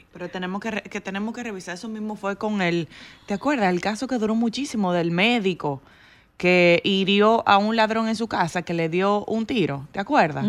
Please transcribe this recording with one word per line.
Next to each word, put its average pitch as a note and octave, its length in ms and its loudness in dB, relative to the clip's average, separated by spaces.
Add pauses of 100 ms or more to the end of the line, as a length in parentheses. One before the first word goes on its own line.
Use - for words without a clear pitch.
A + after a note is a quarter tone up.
(120)
Pero F3 160 -12
tenemos F#3 320 -6
que A3+ 120 -8
re-, G#3 100 -6
que G3+ 180 -10
tenemos G3+ 340 -6
que A#3+ 80 -10
revisar. F#3 320 -10
Eso F3+ 140 -12
mismo G#3+ 280 -8
fue G3 200 -4
con G#3+ 240 -2
el, E3+ 280 0 (380)
¿te - 60 -6
acuerdas? G#3+ 400 0
El F3 80 0
caso G#3+ 260 -4
que B3 120 -2
duró A3 160 0
muchísimo A3+ 580 0
del E3+ 200 2
médico F#3 680 0 (560)
que F3 480 6
hirió G3+ 640 4
a G3+ 80 8
un G#3+ 200 0
ladrón A3 320 0
en A3 80 -2
su A3 120 -4
casa, F3+ 340 -2
que E3+ 120 -4
le E3 160 0
dio G3 360 0
un A3 200 -2
tiro, C#3+ 460 -2
¿te F#3+ 80 -6
acuerdas? G3+ 480 2